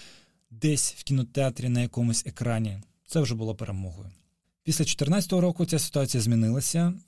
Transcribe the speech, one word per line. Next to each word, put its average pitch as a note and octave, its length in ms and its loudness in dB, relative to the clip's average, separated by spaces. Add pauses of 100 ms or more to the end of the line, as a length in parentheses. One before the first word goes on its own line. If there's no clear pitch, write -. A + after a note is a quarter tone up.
(500)
десь C3+ 480 0
в - 40 -14
кінотеатрі C3 640 -2
на A#2+ 120 2
якомусь A#2 460 0
екрані, A2+ 520 -4 (280)
це E3 140 0
вже A#2+ 140 0
було A2 200 -4
перемогою. F#2+ 560 -10 (520)
Після D#3 220 0
чотирнадцятого F3+ 580 2
року F3 220 2
ця D#3 140 0
ситуація C3+ 420 0
змінилася, A#2+ 720 2 (140)